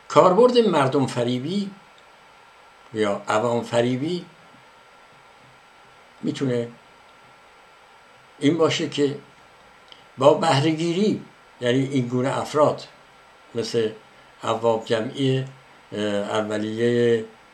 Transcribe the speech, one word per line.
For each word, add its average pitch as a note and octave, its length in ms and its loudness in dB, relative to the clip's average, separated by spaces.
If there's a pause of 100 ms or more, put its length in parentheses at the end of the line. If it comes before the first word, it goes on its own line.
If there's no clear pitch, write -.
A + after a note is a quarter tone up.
کاربرد G3 500 6
مردم D3 480 2
فریبی C3 640 -4 (1200)
یا G#2 340 -2
عوام A#2 340 0
فریبی B2+ 640 -2 (2000)
می‌تونه B2 460 -4 (1700)
این D3+ 200 2
باشه D3+ 300 0
که C#3+ 300 -2 (1000)
با C#3+ 160 6
بهره‌گیری، E3 920 0 (360)
یعنی B2 240 2
این C3+ 240 -2
گونه B2 300 -2
افراد C#3+ 460 0 (680)
مثل A2+ 360 -2 (520)
عوام A2+ 420 0
جمعی، C3 540 -2
اه، - 640 -12
اولیه، A2 1200 -2 (280)